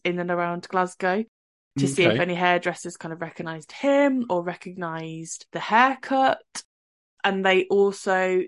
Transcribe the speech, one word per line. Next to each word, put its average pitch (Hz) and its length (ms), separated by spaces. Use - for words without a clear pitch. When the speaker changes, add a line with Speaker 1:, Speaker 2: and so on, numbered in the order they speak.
Speaker 1:
in 180 160
and 175 100
around 175 380
Glasgow 185 560
to 139 100
see 139 160
if 117 80
Speaker 2:
Okay. 117 80
Speaker 1:
any 175 160
hairdressers 175 600
kind 165 160
of 165 80
recognised 160 500
him 277 580
or 175 140
recognised 165 1120
the 165 80
haircut. 262 800
And 196 220
they 185 220
also 190 800